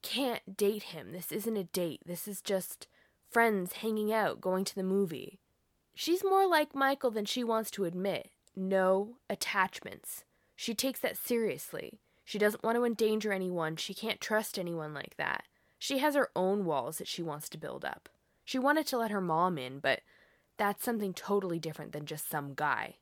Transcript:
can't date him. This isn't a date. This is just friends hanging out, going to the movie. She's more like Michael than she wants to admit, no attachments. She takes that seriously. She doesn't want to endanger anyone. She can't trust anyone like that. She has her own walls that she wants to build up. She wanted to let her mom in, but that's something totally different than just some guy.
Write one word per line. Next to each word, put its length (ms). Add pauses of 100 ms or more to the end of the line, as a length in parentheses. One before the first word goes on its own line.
can't 560
date 260
him. 280
This 200
isn't 260
a 80
date. 400
This 220
is 140
just 460 (420)
friends 440
hanging 400
out, 280
going 220
to 120
the 60
movie. 580 (540)
She's 300
more 240
like 260
Michael 380
than 140
she 180
wants 280
to 120
admit, 480 (280)
no 560 (140)
attachments. 960 (300)
She 200
takes 240
that 180
seriously. 840 (260)
She 120
doesn't 260
want 120
to 80
endanger 480
anyone. 460
She 160
can't 280
trust 380
anyone 340
like 240
that. 280 (340)
She 200
has 160
her 200
own 300
walls 320
that 100
she 160
wants 260
to 80
build 280
up. 240 (340)
She 160
wanted 280
to 100
let 140
her 100
mom 360
in, 220
but 220 (560)
that's 260
something 300
totally 440
different 360
than 120
just 240
some 240
guy. 480